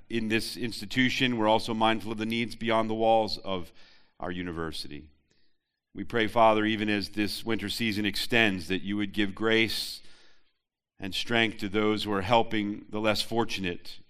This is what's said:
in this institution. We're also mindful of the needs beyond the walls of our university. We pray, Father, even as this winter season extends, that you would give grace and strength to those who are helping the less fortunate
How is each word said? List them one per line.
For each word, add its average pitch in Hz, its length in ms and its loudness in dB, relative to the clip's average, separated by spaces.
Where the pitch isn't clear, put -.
in 110 200 -2
this 110 260 0
institution. 123 800 0
We're 107 120 4
also 110 240 2
mindful 110 400 2
of 107 40 -6
the 110 80 -2
needs 113 300 -4
beyond 113 340 0
the 110 60 -2
walls 113 420 2
of 98 340 -6
our 92 140 -6
university. 80 720 -6
We 101 120 -8
pray, 110 220 0
Father, 110 360 6
even 107 260 0
as 101 200 0
this 104 340 -2
winter 107 240 -2
season 104 380 -2
extends, 101 640 2
that 95 120 0
you 98 140 -4
would 104 160 -2
give 98 240 0
grace 113 640 0
and 98 120 -8
strength 113 440 2
to 104 100 -4
those 107 360 2
who 104 100 -2
are 98 80 0
helping 107 680 2
the 107 100 -6
less 107 220 2
fortunate 98 760 -4